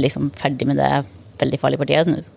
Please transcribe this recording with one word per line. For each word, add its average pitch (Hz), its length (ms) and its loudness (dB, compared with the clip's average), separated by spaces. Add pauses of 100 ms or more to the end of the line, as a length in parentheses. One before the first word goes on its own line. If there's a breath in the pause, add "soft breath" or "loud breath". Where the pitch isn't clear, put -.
liksom 139 260 -2
ferdig 131 360 -2
med 139 100 0
det 139 280 2 (340)
veldig 135 200 -2
farlige 135 200 0
partiet, 147 260 2
så 170 100 2
nå - 80 -8 (140)